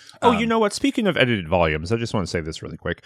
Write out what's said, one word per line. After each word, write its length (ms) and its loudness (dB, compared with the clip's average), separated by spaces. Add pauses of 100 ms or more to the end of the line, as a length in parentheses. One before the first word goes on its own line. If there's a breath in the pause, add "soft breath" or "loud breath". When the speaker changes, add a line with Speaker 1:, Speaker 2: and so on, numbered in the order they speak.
(220 loud breath)
Speaker 1:
Oh, 100 6
you 120 0
Speaker 2:
Um, 40 -2
Speaker 1:
know 100 2
what? 140 2
Speaking 340 0
of 120 2
edited 280 2
volumes, 460 2
I 40 0
just 180 -4
wanna 120 0
say 140 -4
this 220 -10
really 160 -12
quick. 280 -8